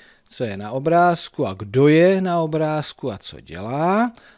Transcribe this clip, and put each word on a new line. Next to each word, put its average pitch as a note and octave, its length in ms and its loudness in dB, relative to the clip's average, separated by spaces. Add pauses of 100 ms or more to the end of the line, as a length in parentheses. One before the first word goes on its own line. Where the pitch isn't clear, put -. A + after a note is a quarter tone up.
(280)
co - 160 -10
je G2+ 140 -6
na G#2 140 -10
obrázku E3 760 0
a F#2+ 60 -6
kdo G#2+ 340 2
je F3 340 6
na F3 200 -2
obrázku D3+ 720 -4
a F#2+ 60 -8
co - 220 -16
dělá. D3+ 760 -2 (240)